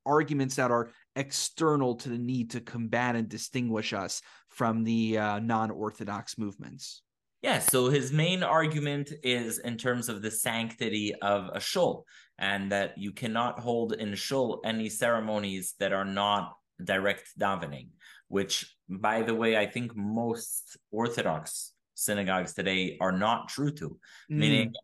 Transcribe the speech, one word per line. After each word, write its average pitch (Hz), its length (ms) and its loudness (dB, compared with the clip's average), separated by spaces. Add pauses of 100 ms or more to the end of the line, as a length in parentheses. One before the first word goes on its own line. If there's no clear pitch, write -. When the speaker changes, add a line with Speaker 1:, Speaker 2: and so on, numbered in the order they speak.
Speaker 1:
arguments 143 520 2
that 127 140 4
are 117 200 4 (260)
external 139 800 2
to 127 140 -8
the 117 80 -2
need 120 320 -2
to 120 100 -4
combat 117 560 0
and 113 120 0
distinguish 110 680 -2
us 95 260 -4 (280)
from 113 360 2
the, 113 320 2
uh, 104 220 2
non-orthodox 107 1000 -2
movements? - 640 -10 (380)
Speaker 2:
Yeah, 262 180 2
so 127 300 4
his 135 240 2
main 175 300 2
argument 147 680 2 (120)
is 120 360 0
in 117 200 -6
terms 120 320 0
of 101 100 -6
the 107 100 -2
sanctity 113 920 -2
of 101 320 2
a - 60 -4
shul, - 440 0 (340)
and 98 340 0
that 98 260 0
you 98 140 -8
cannot 117 480 -2
hold 117 340 0
in 104 200 -4
shul 123 500 0
any 110 260 -2
ceremonies 107 880 0
that 98 160 0
are 98 100 2
not 101 480 0 (320)
direct 95 540 0
davening, 82 500 -2 (400)
which, - 460 -2 (160)
by 107 320 2
the 117 120 0
way, 113 220 4
I 104 100 4
think 117 300 -6
most 113 800 -4 (140)
Orthodox 101 840 -2 (220)
synagogues 95 580 0
today 92 480 0
are 92 120 2
not 104 360 0
true 143 220 -2
to. - 200 -8 (400)
Speaker 1:
Mm. 151 60 -2
Speaker 2:
Meaning, 110 480 4